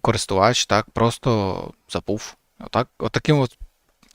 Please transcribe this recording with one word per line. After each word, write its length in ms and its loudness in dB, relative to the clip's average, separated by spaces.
користувач, 640 2
так, 240 0
просто 840 -2
забув. 480 -6
Отак, 300 -4
отаким 400 0
от 200 -2